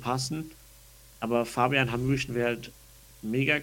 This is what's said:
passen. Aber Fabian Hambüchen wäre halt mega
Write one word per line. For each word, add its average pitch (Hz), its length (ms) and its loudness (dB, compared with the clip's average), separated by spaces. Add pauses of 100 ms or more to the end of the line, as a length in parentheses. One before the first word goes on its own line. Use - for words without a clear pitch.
passen. 135 500 -4 (680)
Aber 117 260 2
Fabian 127 460 2
Hambüchen 131 440 0
wäre 120 140 2
halt - 220 -6 (500)
mega 135 420 0